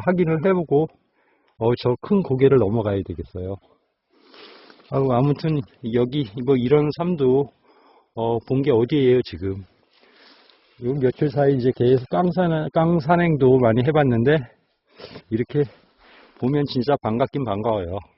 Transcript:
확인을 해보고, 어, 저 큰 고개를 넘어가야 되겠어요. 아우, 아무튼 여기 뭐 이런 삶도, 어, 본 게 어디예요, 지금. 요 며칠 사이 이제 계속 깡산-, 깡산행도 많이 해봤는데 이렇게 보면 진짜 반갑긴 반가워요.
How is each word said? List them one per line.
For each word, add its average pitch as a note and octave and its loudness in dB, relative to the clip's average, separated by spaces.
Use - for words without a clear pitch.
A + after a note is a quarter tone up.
확인을 E3 0
해보고, D#3+ 0
어, A2+ 0
저 B2 0
큰 G3 0
고개를 C3+ 2
넘어가야 G2+ 0
되겠어요. F#2 -10
아우, C3+ 0
아무튼 C#3+ 0
여기 B2+ 0
뭐 C3 2
이런 C#3+ 2
삶도, C#3 0
어, A2+ -2
본 C3+ -2
게 C#3 0
어디예요, B2 2
지금. F#2+ -8
요 B2+ -2
며칠 C#3 -2
사이 C#3 2
이제 B2 0
계속 B2 2
깡산-, F3 -2
깡산행도 E3 4
많이 A#2 4
해봤는데 C#3+ 2
이렇게 B2 -2
보면 C#3+ -2
진짜 C3+ -2
반갑긴 B2+ -4
반가워요. G2+ -4